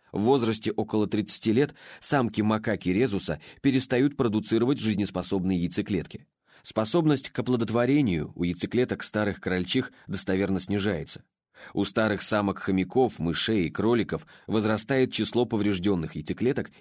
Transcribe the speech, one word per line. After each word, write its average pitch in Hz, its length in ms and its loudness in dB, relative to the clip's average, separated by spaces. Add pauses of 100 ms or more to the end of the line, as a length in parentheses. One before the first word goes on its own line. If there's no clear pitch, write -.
(120)
В 98 100 -2
возрасте 113 500 2
около 107 360 0
тридцати 107 440 -2
лет 139 220 2 (260)
самки 117 420 0
макаки 107 480 0
резуса 95 520 0 (200)
перестают 131 540 2
продуцировать 113 600 2
жизнеспособные 95 840 0
яйцеклетки. 87 680 -4 (360)
Способность 147 680 0
к - 80 -8
оплодотворению 117 960 2
у 85 80 -2
яйцеклеток 98 600 -2
старых 104 380 -2
крольчих 92 500 -2 (160)
достоверно 95 540 0
снижается. 95 600 -4 (500)
У 101 100 0
старых 104 380 0
самок 101 380 0
хомяков, 98 600 2
мышей 82 480 0
и - 20 -2
кроликов 101 560 0 (220)
возрастает 110 640 0
число 117 340 0
поврежденных 101 680 0
яйцеклеток 107 640 -2